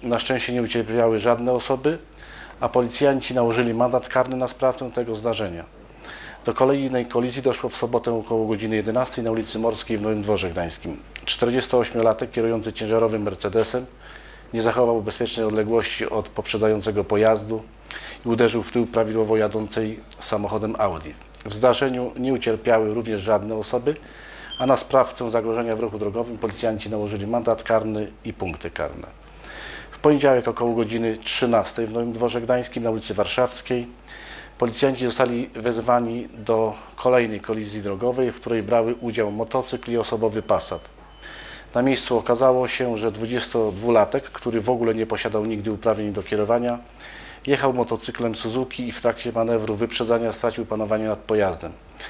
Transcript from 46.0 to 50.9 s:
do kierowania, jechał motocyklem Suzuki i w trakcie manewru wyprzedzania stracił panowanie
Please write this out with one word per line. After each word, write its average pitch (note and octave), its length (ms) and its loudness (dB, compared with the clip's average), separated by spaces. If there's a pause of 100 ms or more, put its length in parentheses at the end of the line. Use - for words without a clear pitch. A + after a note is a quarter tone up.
do G2 100 -4
kierowania, A#2+ 560 0 (680)
jechał C3+ 260 2
motocyklem A#2 600 -2
Suzuki B2 520 -4
i A2 40 -6
w - 100 -12
trakcie A#2 300 0
manewru A2+ 440 0
wyprzedzania A#2 580 0
stracił A#2 320 -2
panowanie G#2+ 400 -2